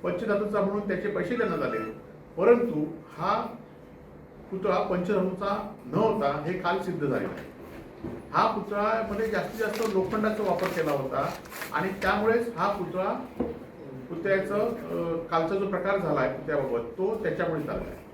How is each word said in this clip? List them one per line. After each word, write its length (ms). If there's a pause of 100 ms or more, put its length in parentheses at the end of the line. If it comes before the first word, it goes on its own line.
पंचधातूचा 580
म्हणून 260
त्याचे 220
पैसे 260
देण्यात 280
आले, 160 (580)
परंतु 480 (320)
हा 240 (1080)
पुतळा 260
पंचधातूचा 960 (120)
नव्हता 600
हे 80
काल 280
सिद्ध 260
झालेलं 240
आहे. 180 (800)
हा 260
पुतळ्यामध्ये 720
जास्तीत 320
जास्त 360
लोखंडाचा 480
वापर 240
केला 240
होता 380 (440)
आणि 160 (120)
त्यामुळेच 540
हा 160
पुतळा, 540 (840)
पुतळ्याचं, 500 (100)
अ, 480 (100)
कालचा 280
जो 120
प्रकार 300
झाला 220
आहे 180
पुतळ्याबाबत, 480 (120)
तो 260
त्याच्यामुळे 380
झाला 200
आहे 160 (160)